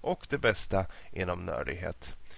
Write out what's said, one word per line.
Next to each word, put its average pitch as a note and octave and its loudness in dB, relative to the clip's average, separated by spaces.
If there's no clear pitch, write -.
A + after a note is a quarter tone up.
och - 0
det C#3+ 2
bästa G2 4
inom F2+ 0
nördighet. E2 -2